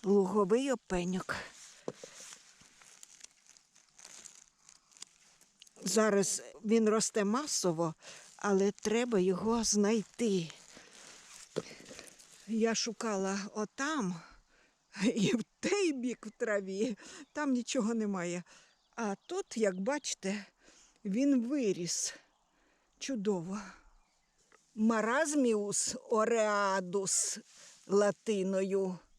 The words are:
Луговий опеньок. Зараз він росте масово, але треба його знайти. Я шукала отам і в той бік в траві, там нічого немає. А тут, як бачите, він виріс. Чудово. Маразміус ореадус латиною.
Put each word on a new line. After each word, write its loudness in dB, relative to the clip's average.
Луговий 4
опеньок. -4
Зараз 2
він 4
росте 2
масово, 0
але 2
треба 0
його 2
знайти. 2
Я 2
шукала -2
отам -4
і 4
в -2
той 2
бік -4
в -12
траві, -2
там -2
нічого 0
немає. -2
А -4
тут, -8
як 0
бачите, -4
він 2
виріс. -2
Чудово. -4
Маразміус 2
ореадус 0
латиною. 0